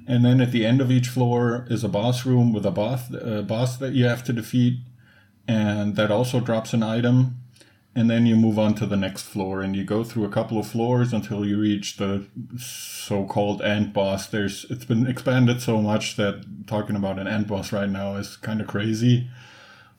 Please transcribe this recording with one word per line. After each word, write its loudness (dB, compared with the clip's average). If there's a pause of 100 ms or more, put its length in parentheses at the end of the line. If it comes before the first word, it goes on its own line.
And 4
then 6
at 2
the 2
end 4
of 2
each 2
floor 0
is -2
a -2
boss 0
room 4
with 0
a 2
boss, -2
uh, -4
boss -2
that -4
you 4
have -2
to -2
defeat, 2 (680)
and 0
that 2
also 0
drops -2
an 2
item. 2 (580)
And 2
then 4
you 6
move 6
on 2
to -2
the -2
next -4
floor, -6
and -2
you -2
go -2
through -4
a -4
couple -2
of -4
floors 0
until -4
you 0
reach 0
the -2 (300)
so-called -4
end 0
boss. -2
There's, -4
it's -8
been 2
expanded 2
so 0
much 0
that -4
talking -4
about -2
an -6
end -2
boss -4
right -2
now -4
is -8
kinda -6
crazy. 2 (720)